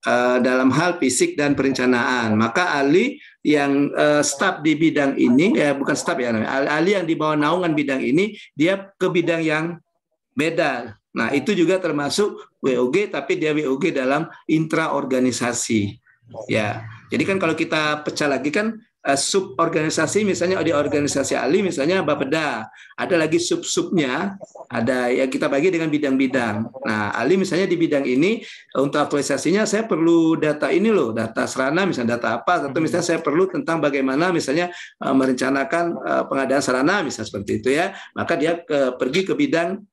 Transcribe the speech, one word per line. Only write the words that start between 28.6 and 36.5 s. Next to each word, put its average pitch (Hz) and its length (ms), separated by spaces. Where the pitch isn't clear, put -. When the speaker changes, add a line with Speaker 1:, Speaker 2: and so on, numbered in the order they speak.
Speaker 1:
untuk 143 240
aktualisasinya 147 640
saya 214 240
perlu 165 480
data 151 320
ini 190 240
loh, 127 240
data 113 320
sarana, 151 400
misalnya 120 320
data 117 240
apa, 170 240
atau 131 80
Speaker 2:
Hmm. 165 80
Speaker 1:
misalnya 160 240
saya 165 160
perlu 165 240
tentang 165 320
bagaimana 143 560
misalnya, 156 320
eh, 135 160
merencanakan, 135 680
eh, 139 320
pengadaan 135 320